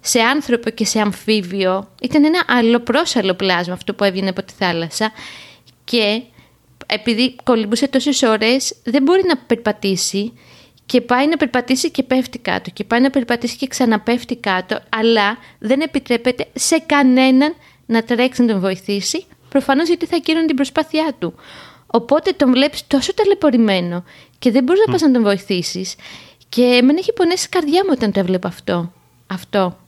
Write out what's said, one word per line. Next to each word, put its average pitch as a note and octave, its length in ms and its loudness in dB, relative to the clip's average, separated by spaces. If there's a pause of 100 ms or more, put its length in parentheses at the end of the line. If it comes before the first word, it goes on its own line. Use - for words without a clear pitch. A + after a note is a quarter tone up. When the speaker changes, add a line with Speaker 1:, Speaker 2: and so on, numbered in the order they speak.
Speaker 1:
σε - 200 0
άνθρωπο A#3+ 500 -2
και A3 140 -4
σε A3 160 -2
αμφίβιο. G3 880 -2 (140)
Ήταν C#4+ 220 2
ένα E4+ 220 0
αλλοπρόσαλλο A#3 880 0
πλάσμα F3+ 400 -2
αυτό G3 200 -8
που - 100 -2
έβγαινε F#3+ 240 0
από F#3 140 -6
τη - 160 -12
θάλασσα. F3 540 -2 (720)
Και A3+ 380 0 (640)
επειδή A#3 480 -2 (100)
κολυμπούσε A#3 440 0
τόσες C4+ 340 0
ώρες, A3+ 520 0 (100)
δεν B3+ 180 0
μπορεί F4+ 240 4
να E4 100 2
περπατήσει. G#3 960 -4 (540)
Και B3 140 2
πάει B3 280 0
να E4 80 0
περπατήσει C4 540 -2
και - 120 -4
πέφτει C4 360 -2
κάτω. F#3 320 -6
Και - 140 -10
πάει A#3 160 0
να C4+ 100 4
περπατήσει A#3+ 460 -2
και C4+ 100 -8
ξαναπέφτει A#3+ 720 -2
κάτω. F#3+ 520 -4
Αλλά A3 500 0 (200)
δεν C4 220 0
επιτρέπεται B3 720 -2
σε - 320 0
κανέναν C4 680 4 (320)
να A3+ 180 0
τρέξει B3 380 0
να A#3+ 100 4
τον G3 80 0
βοηθήσει. G3 640 -4 (240)
Προφανώς, C#4 400 0
γιατί E4+ 180 0
θα F4 100 -2
ακύρωνε D#4+ 300 0
την D#4 100 0
προσπάθειά D4+ 600 -2
του. E3+ 160 -6 (520)
Οπότε C#4+ 500 0
τον B3+ 160 4
βλέπεις C#4 340 0
τόσο C#4 280 0
ταλαιπωρημένο A3 880 2 (340)
και B3+ 120 2
δεν B3 140 2
μπορείς F#4 160 2
να A4 80 4
Speaker 2:
Μμ. F#4 40 0
Speaker 1:
πας F4+ 100 0
να D4+ 100 4
τον A#3+ 100 2
βοηθήσεις. F#3 720 -2 (540)
Και A#3 140 0
εμένα B3 360 4
είχε F#4+ 140 -2
πονέσει F4+ 340 0
η - 20 -16
καρδιά E4+ 380 0
μου F4+ 60 0
όταν A3 200 0
το G3 80 0
έβλεπα F#3 280 -2
αυτό. F3 440 -6 (340)
Αυτό. F#3 500 -4 (120)